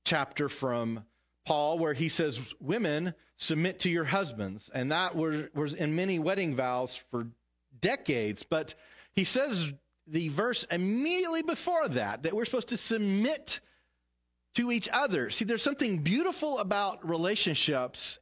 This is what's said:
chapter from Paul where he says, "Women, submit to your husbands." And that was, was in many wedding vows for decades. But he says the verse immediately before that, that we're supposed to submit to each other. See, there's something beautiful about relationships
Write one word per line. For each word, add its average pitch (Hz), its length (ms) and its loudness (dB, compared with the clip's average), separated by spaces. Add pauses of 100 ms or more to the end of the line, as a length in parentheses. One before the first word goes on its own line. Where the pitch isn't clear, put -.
chapter 147 460 2
from 117 560 -2 (400)
Paul 151 320 2
where 156 160 2
he 156 160 0
says, 147 280 0 (220)
"Women, 165 540 0 (240)
submit 175 420 0
to - 80 2
your 170 160 2
husbands." 120 640 -4
And 135 240 -2
that 175 240 0
was, 156 380 0
was 147 180 -2
in 156 240 0
many 185 220 0
wedding 170 360 0
vows 127 400 -2
for 117 360 -6 (500)
decades. 127 600 0
But 156 320 -2 (400)
he 190 100 4
says 202 480 0 (340)
the 160 220 0
verse 202 360 0
immediately 311 760 0
before 320 460 0
that, 117 360 -2
that 165 100 -2
we're 226 100 0
supposed 233 240 -2
to 240 80 -4
submit 220 840 0 (920)
to 240 180 0
each 233 180 0
other. 190 380 2
See, 220 160 -2
there's 226 180 0
something 277 360 2
beautiful 277 600 0
about 202 480 0
relationships 160 1160 0